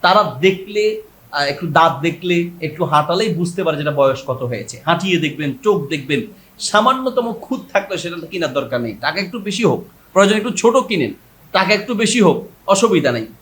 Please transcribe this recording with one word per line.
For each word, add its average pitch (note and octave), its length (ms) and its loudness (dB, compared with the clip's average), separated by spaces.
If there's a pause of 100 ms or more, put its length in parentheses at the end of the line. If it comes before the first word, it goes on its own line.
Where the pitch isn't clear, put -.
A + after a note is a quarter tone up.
তারা F3+ 380 4
দেখলে, G#3 600 0 (300)
আহ, C#3+ 100 -2
একটু C#3+ 260 -2
দাঁত D3+ 340 4
দেখলে, E3+ 480 -2 (120)
একটু E3 240 -4
হাঁটালেই E3 500 0
বুঝতে F3 280 -4
পারে D#3 140 0
যেটা D3 140 -2
বয়স C3+ 360 2
কত B2+ 160 -4
হয়েছে। A#2+ 420 -8
হাঁটিয়ে E3+ 320 0
দেখবেন, D3 360 -4 (100)
চোখ G3+ 260 0
দেখবেন, C#3 320 -4 (380)
সামান্যতম B3 720 0
খুঁত - 280 -8 (120)
থাকলে G3 240 -2
সেটা E3+ 340 -8
কেনার D#3+ 220 -4
দরকার B2 280 -2
নেই। A2+ 120 -6
টাকা D#3+ 280 -4
একটু G3+ 180 -8
বেশি G3 240 -4
হোক, C#3 220 2 (280)
প্রয়োজন G3+ 240 4
একটু G#3+ 120 -2
ছোট A#3 280 4
কিনেন, D3+ 360 0 (380)
টাকা F#3+ 220 2
একটু A3 200 -2
বেশি A3 280 2
হোক, E3+ 260 4 (200)
অসুবিধা E3+ 440 4
নেই A2+ 140 -4 (160)